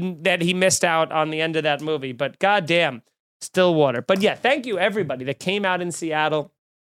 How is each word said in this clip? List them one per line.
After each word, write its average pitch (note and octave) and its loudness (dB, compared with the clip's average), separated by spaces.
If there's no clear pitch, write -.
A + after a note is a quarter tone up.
that F3 0
he F3+ 0
missed F#3 2
out E3 2
on D#3 0
the D#3 -4
end D#3+ -2
of D#3+ 0
that D3 0
movie. C#3+ -4
But B2+ -6
goddamn, E3+ 2
Stillwater. D#3 2
But F#3+ 0
yeah, F#3 2
thank B3+ 0
you G#3+ -2
everybody F3 -2
that C3+ -6
came G3 -2
out F3+ 0
in F3 -6
Seattle. D#3 -2